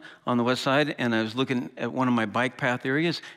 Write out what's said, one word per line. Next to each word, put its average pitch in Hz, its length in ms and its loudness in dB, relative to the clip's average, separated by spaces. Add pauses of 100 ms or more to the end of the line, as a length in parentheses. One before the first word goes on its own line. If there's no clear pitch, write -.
(280)
on 123 100 2
the 120 60 4
west 123 180 2
side, 143 380 2
and 120 160 0
I 110 80 2
was 110 100 -4
looking 127 440 -2
at 120 140 -4
one 127 160 0
of 123 60 4
my 113 140 2
bike 120 280 0
path 123 300 -2
areas, 151 380 0 (140)